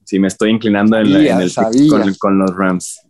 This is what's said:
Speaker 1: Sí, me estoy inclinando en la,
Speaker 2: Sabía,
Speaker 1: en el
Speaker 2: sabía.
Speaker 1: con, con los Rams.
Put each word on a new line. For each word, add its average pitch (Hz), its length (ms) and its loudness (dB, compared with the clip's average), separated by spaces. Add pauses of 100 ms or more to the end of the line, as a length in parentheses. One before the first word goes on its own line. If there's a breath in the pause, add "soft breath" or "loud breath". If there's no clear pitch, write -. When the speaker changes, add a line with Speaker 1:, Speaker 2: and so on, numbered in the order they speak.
Speaker 1:
Sí, 98 140 -2
me 98 80 2
estoy 107 240 -2
inclinando 107 460 0
en 110 140 2
la, - 60 2
Speaker 2:
Sabía, 147 180 2
Speaker 1:
en 92 60 0
el 90 80 -2
Speaker 2:
sabía. 120 400 0
Speaker 1:
con, 98 260 0
con 98 240 -2
los 95 160 -2
Rams. 92 540 -4